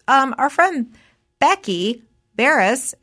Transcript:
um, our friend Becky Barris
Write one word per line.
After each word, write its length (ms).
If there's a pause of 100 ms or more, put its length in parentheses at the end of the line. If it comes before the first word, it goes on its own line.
um, 320
our 100
friend 420 (480)
Becky 640 (340)
Barris 680